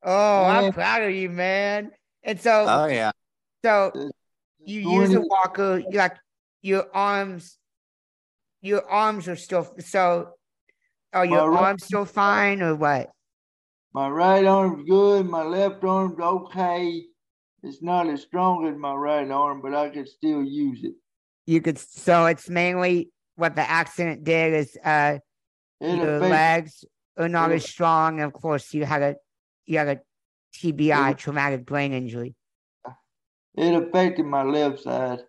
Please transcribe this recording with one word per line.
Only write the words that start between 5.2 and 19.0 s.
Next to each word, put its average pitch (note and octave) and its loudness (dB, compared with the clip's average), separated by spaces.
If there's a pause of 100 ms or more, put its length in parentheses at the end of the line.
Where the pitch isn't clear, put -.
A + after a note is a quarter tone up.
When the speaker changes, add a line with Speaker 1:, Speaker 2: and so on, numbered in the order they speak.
Speaker 1:
walker, F#3+ 0
you, F#3 -6
like, F3+ 0 (440)
your F#3+ -2
arms, G3 -4 (1040)
your G3+ -4
arms G#3 0
are F3 -6
still, E3+ -4
so F3 0 (800)
are F#3 2
your E3+ 4
Speaker 2:
My D#3 4
right F3+ 4
Speaker 1:
arms G3 -4
still G3+ -4
fine G3+ 2
or D#3+ 0
what? D3 -2 (840)
Speaker 2:
My C#3 -4
right F#3+ 4
arm's F#3 2
good, G3 4
my E3+ -4
left F#3+ -2
arm's F#3 -2
okay. F3 -4 (580)
It's C#3 -16
not F3 0
as C#3+ -6
strong F3+ -2
as D3 -4
my C#3+ -6
right C#3+ -2